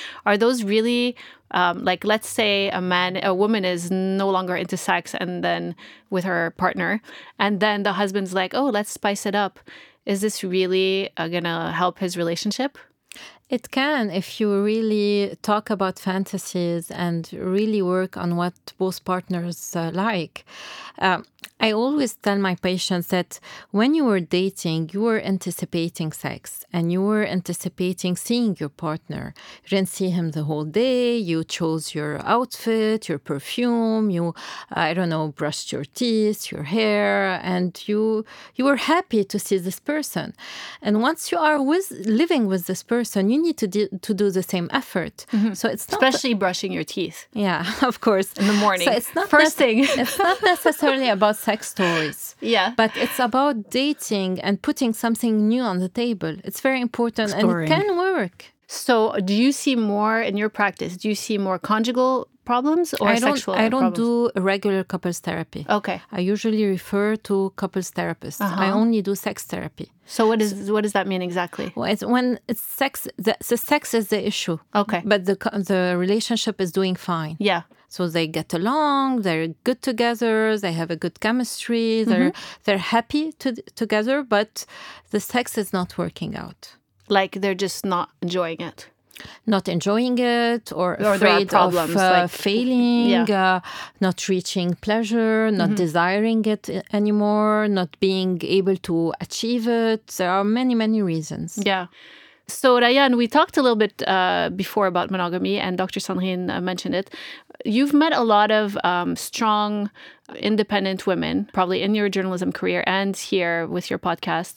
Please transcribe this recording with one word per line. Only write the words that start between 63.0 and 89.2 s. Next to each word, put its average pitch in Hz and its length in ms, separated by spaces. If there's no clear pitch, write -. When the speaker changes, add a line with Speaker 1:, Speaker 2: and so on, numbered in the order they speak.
Speaker 2:
I 226 120
don't, 269 160
Speaker 1:
sexual 196 200
Speaker 2:
I 220 140
don't 247 240
Speaker 1:
problems? 233 420
Speaker 2:
do 196 60
regular 196 420
couples 180 360
therapy. 165 500
Speaker 1:
Okay. 208 320
Speaker 2:
I - 80
usually 214 460
refer 202 500
to 196 280
couples 185 360
therapists. 170 500
I 202 40
Speaker 1:
Uh-huh. 196 360
Speaker 2:
only 226 200
do 196 140
sex - 300
therapy. 170 420
Speaker 1:
So - 220
what 226 140
is, 202 300
what 208 120
does 208 100
that 196 140
mean 185 140
exactly? 175 540
Speaker 2:
Well, 180 160
it's 208 120
when 247 440
it's 233 140
sex, - 460
the, 202 180
the 240 100
sex - 360
is 226 140
the 214 140
issue. 170 260
Speaker 1:
Okay. 202 320
Speaker 2:
But 202 200
the 196 100
co-, - 240
the 180 380
relationship 214 640
is 180 100
doing 190 260
fine. 160 420
Speaker 1:
Yeah. 185 220
Speaker 2:
So 180 160
they 165 200
get 160 260
along, 269 720
they're 165 240
good 247 180
together, 220 800
they 190 140
have 165 180
a 170 40
good 165 240
chemistry, 226 840
they're, 226 280
Speaker 1:
Mm-hmm. - 340
Speaker 2:
they're 196 200
happy 302 440
to, 269 100
together, 226 480
but 220 420
the 214 100
sex - 380
is 208 160
not 180 240
working 175 380
out. - 400
Speaker 1:
Like 196 340
they're 190 260
just - 180
not 180 240
enjoying 170 400
it. - 280